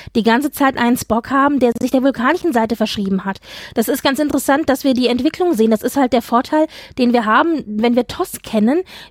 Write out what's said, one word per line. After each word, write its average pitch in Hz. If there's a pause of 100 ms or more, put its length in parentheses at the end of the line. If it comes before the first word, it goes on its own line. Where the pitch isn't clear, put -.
(140)
die 226
ganze 240
Zeit 269
einen 240
Spock -
haben, 277
der 240
sich 254
der 262
vulkanischen 277
Seite 226
verschrieben 196
hat. 190 (340)
Das 233
ist 269
ganz 269
interessant, 285
dass 269
wir 269
die 247
Entwicklung 294
sehen. 220
Das 214
ist 254
halt 262
der 233
Vorteil, 311 (280)
den 247
wir 233
haben, 277
wenn 220
wir 247
tos - (100)
kennen. 233 (280)